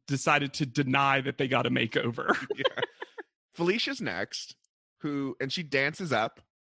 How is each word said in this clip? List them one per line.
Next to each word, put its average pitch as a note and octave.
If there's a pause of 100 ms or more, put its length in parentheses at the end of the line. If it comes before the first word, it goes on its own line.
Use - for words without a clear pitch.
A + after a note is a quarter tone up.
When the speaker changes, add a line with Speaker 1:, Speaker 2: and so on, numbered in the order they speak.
Speaker 1:
decided C#3+
to D3+
deny C3+
that C3
they C#3
got B2
a -
makeover. B2 (160)
<laughs> -
Speaker 2:
Yeah. - (720)
Felicia's A3
next, G2+ (460)
who, C#3
and C3
she F3+
dances C#3+
up, A2+ (200)